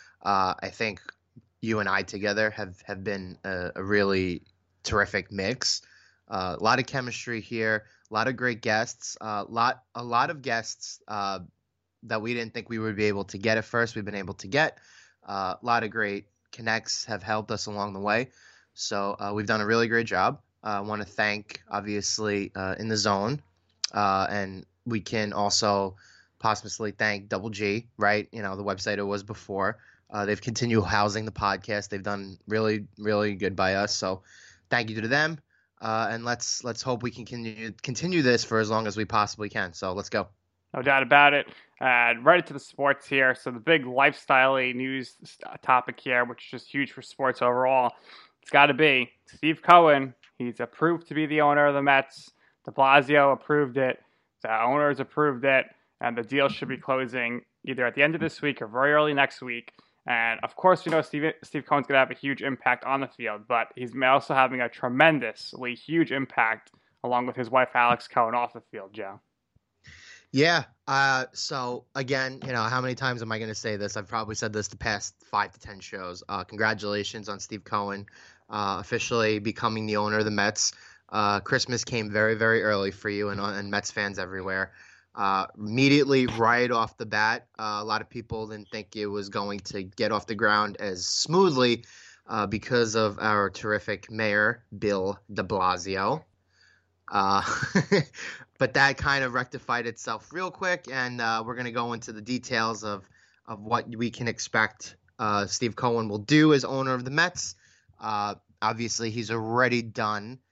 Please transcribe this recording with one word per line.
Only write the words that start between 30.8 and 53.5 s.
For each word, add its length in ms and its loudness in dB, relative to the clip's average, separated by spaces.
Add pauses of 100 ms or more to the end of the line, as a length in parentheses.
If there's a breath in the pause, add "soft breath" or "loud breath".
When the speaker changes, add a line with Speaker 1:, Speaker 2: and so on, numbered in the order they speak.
Speaker 1:
housing 400 0
the 60 -10
podcast. 580 -4
They've 120 -8
done 460 -8
really, 400 -2 (100)
really 380 0
good 200 -4
by 200 0
us. 180 0
So 300 -4 (480 soft breath)
thank 180 0
you 120 -8
to 60 -4
them. 300 0 (420)
Uh, 300 -2
and 160 -8
let's, 380 -6
let's 180 -8
hope 220 -4
we 80 -2
can 140 -14
continue, 460 -10 (120)
continue 400 0
this 200 6
for 160 0
as 120 0
long 160 0
as 100 -6
we 80 -2
possibly 440 0
can. 240 -6
So 200 -6
let's 160 -8
go. 180 -2 (460)
Speaker 2:
No 80 -6
doubt 220 4
about 300 8
it. 140 0 (320 soft breath)
And 460 4
right 140 10
into 120 -4
the 80 -10
sports 480 0
here. 260 4
So 160 -8
the 100 -8
big 260 4
lifestyle-y 880 2
news 500 -6
s-, 220 -20
uh, 160 -16
topic 380 2
here, 260 2
which 200 -12
is 60 -18
just 220 -14
huge 180 -2
for 100 -16
sports 400 -2
overall, 520 2 (480 soft breath)
it's 100 -20
gotta 220 8
be 360 4 (160)
Steve 360 -2
Cohen. 520 10 (240)
He's 220 -6
approved 480 -2
to 60 -12
be 120 0
the 160 2
owner 240 6
of 80 6
the 80 2
Mets. 500 2 (340)
De 60 -14
Blasio 600 6
approved 460 0